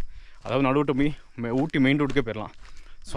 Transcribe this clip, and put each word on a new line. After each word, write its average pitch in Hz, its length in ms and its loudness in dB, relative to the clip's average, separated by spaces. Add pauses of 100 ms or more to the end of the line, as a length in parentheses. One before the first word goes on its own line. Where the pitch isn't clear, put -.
(440)
அதாவது 131 240 2
நடுவுட்டு 143 320 4
போய் 147 120 4 (320)
மெ-, 117 180 -2
ஊட்டி 139 240 0
main 139 160 4
ரோடுக்கே 143 260 2
போயிடலாம். 107 260 -6 (540)
So, - 100 -6